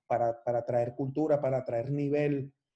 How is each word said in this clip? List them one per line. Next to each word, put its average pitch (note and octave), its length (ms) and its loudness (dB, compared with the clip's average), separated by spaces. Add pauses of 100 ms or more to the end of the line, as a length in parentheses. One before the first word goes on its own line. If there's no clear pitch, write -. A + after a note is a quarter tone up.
para, A#2 360 0
para A#2+ 220 0
traer B2 300 0
cultura, C#3+ 460 0
para C3 240 0
traer A#2+ 260 -4
nivel, C#3+ 640 0 (240)